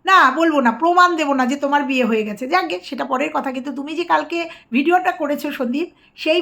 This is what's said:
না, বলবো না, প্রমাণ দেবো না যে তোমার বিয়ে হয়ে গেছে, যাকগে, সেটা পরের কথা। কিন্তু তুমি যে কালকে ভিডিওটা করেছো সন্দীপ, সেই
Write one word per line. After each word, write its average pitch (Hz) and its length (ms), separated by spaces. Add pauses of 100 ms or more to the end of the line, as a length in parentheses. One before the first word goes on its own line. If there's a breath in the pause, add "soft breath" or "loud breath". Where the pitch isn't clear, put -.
না, 370 120 (220)
বলবো 320 260
না, 247 60 (100)
প্রমাণ 349 280 (100)
দেবো 285 200
না 254 120
যে 285 120
তোমার 285 260
বিয়ে 254 200
হয়ে 220 180
গেছে, 208 160 (100)
যাকগে, 359 240 (120)
সেটা 254 220
পরের 285 240
কথা। 277 200
কিন্তু 269 240
তুমি 285 200
যে 349 140
কালকে 311 260 (360 loud breath)
ভিডিওটা 349 360 (100)
করেছো 294 260 (120)
সন্দীপ, 269 280 (340 soft breath)
সেই 320 200